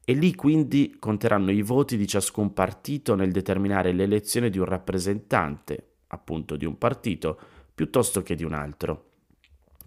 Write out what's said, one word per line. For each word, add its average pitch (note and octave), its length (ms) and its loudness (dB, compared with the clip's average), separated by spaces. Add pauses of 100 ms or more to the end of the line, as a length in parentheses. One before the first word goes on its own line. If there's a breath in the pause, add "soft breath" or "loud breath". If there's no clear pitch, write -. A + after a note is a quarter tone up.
e B2 100 0
lì D#3 200 4
quindi C#3+ 640 2
conteranno G#2 540 2
i G#2 100 2
voti B2 360 2
di G2+ 100 0
ciascun G2+ 440 0
partito A2 640 -2
nel F#2+ 180 2
determinare F#2+ 600 0
l'elezione G#2 580 0
di F#2+ 80 -2
un F2+ 80 0
rappresentante, F#2 1300 -4 (100)
appunto D#2 480 -8
di D2 100 -6
un D2+ 140 -6
partito, E2 580 -2 (380 loud breath)
piuttosto G2 480 0
che F2 100 -6
di E2 100 -4
un D#2+ 100 -6
altro. D2+ 580 -8 (760)